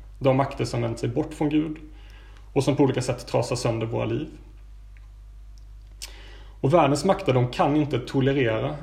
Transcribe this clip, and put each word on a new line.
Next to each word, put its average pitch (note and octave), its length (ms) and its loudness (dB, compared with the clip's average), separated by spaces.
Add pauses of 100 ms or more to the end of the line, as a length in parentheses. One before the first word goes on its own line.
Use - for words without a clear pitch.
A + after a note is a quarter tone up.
(200)
De C3 180 4
makter B2+ 280 0
som A#2+ 160 -2
vänt A2+ 180 -4
sig A#2+ 100 -2
bort D3+ 240 -2
från D3+ 160 0
Gud D3+ 280 0 (760)
och C#3 100 2
som C#3 120 2
på C#3+ 80 6
olika B2+ 180 4
sätt - 260 -4
trasar B2 280 0
sönder A2+ 320 -2
våra A#2 180 -2
liv. A#2 220 -4 (2250)
Och C#3 120 4
världens D3+ 320 4
makter, F#3 280 2
de B2 140 4
kan D3 280 2
inte C#3 240 2
tolerera C3 840 0